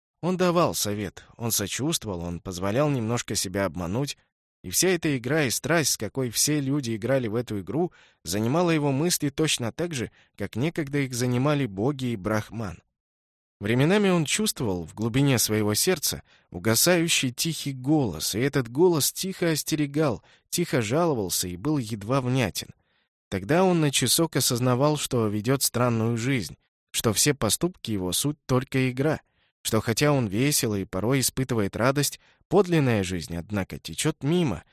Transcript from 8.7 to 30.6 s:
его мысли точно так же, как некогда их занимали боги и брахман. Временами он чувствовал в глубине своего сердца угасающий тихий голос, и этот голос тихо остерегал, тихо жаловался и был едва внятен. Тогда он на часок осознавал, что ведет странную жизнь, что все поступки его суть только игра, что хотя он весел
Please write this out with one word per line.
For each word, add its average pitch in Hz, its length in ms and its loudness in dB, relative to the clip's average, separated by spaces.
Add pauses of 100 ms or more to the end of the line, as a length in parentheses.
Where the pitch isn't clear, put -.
его 147 200 2
мысли 147 380 0
точно 135 420 -2
так 175 220 -6
же, 117 180 -4 (240)
как 98 200 -8
некогда 143 440 -2
их 131 140 -2
занимали 127 520 0
боги 123 420 -2
и 117 80 -2
брахман. 104 640 -4 (840)
Временами 151 480 4
он 170 160 2
чувствовал 101 600 -2
в - 80 -16
глубине 120 460 2
своего 107 360 2
сердца - 480 0 (260)
угасающий 127 840 2
тихий 143 420 -4
голос, 127 640 0
и 104 40 0
этот 135 300 0
голос 156 440 4
тихо 185 380 -2
остерегал, 147 720 0 (260)
тихо 160 320 0
жаловался 113 640 0
и 90 80 -6
был 139 220 0
едва 113 420 -2
внятен. 127 500 -2 (600)
Тогда 107 340 2
он 180 160 4
на 147 120 4
часок 135 440 2
осознавал, 127 600 2
что 120 300 0
ведет 107 360 0
странную 117 540 2
жизнь, 113 400 -2 (340)
что - 220 0
все 147 200 2
поступки 131 580 -2
его 92 200 -2
суть 147 340 -2
только 131 440 0
игра, 135 320 0 (400)
что - 180 0
хотя 147 320 2
он 131 160 2
весел 117 480 0